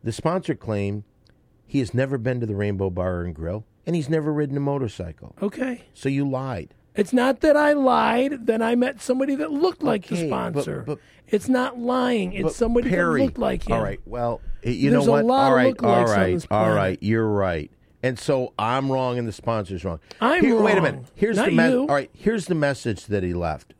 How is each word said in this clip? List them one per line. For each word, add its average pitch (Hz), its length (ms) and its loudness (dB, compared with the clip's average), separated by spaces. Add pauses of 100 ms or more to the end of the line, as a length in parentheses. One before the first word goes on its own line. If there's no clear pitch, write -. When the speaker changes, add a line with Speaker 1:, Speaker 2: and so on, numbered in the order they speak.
Speaker 1:
The 117 80 -4
sponsor 170 420 -2
claimed 104 480 -4 (640)
he 139 140 -2
has 117 120 -4
never 135 240 0
been 123 240 -2
to 117 60 -4
the 104 100 -4
Rainbow 98 320 -2
Bar 90 360 -4
and 87 100 -8
Grill, 85 320 -8 (200)
and 165 100 -2
he's 139 120 -4
never 156 240 0
ridden 147 240 -2
a 139 40 -2
motorcycle. 127 800 -6
Speaker 2:
Okay. 240 440 -6 (100)
Speaker 1:
So - 140 -6
you 139 200 0
lied. 127 460 -6 (200)
Speaker 2:
It's - 180 -2
not 254 280 2
that 302 160 6
I 294 180 4
lied, 247 720 2
that 220 160 2
I 233 120 2
met 247 280 0
somebody 269 340 0
that 311 160 -4
looked 339 300 0
like 220 240 0
the - 80 -6
Speaker 1:
Okay, 165 160 -2
but, - 220 -4 (100)
Speaker 2:
sponsor. 139 240 -6
Speaker 1:
but, 147 120 -8 (300)
Speaker 2:
It's 214 200 0
not 254 300 0
lying. 240 540 0
It's 190 100 -6
Speaker 1:
but 160 120 -2
Speaker 2:
somebody 233 340 0
Speaker 1:
Perry, 175 320 2
Speaker 2:
that 269 60 6
looked - 120 -4
like 196 300 -2
him. - 80 0
Speaker 1:
all 110 60 0
right, 101 240 -6
well, 120 340 -4 (240)
y-, 117 80 0
you 139 180 2
Speaker 2:
There's - 160 4
Speaker 1:
know - 60 4
Speaker 2:
a - 40 6
Speaker 1:
what? 220 100 4
Speaker 2:
lot 262 180 4
Speaker 1:
All 269 60 4
Speaker 2:
of - 60 6
Speaker 1:
right, - 200 4
Speaker 2:
lookalikes - 80 -4
Speaker 1:
all - 100 6
Speaker 2:
on 110 220 4
Speaker 1:
right, 95 180 2
Speaker 2:
this 85 160 -4
Speaker 1:
all 104 140 2
Speaker 2:
planet. 110 120 4
Speaker 1:
right, 95 260 0
you're 110 260 2
right. 95 420 0 (320)
And 127 160 -2
so 131 400 -2
I'm 131 320 0
wrong 127 280 0
and 117 100 -4
the 101 40 -6
sponsor's 95 520 -4
wrong. 85 160 -4 (220)
Speaker 2:
I'm 320 200 4
Speaker 1:
Here, 247 180 4
wait 214 120 4
a - 40 4
Speaker 2:
wrong, 170 80 2
Speaker 1:
minute. 135 200 -2 (100)
Here's 208 220 0
Speaker 2:
not 202 140 2
Speaker 1:
the 165 60 2
me- - 120 4
Speaker 2:
you. 127 140 2
Speaker 1:
all 294 120 -2
right, 139 200 -2
here's 208 320 -2
the 180 80 -2
message 139 520 -2
that 101 160 -2
he 90 120 -2
left. 82 460 -6